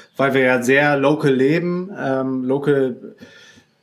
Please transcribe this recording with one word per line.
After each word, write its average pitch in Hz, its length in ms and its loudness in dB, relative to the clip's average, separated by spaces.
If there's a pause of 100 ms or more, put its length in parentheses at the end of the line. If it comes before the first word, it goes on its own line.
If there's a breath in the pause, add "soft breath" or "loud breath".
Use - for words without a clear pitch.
(160 loud breath)
weil 135 180 0
wir 135 80 2
ja 127 200 2
sehr 143 340 2
local 147 380 2
leben, 170 560 0 (100)
ähm, 131 440 -4
local 139 500 0 (880 loud breath)